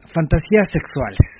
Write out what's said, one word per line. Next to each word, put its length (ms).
Fantasías 600
sexuales. 560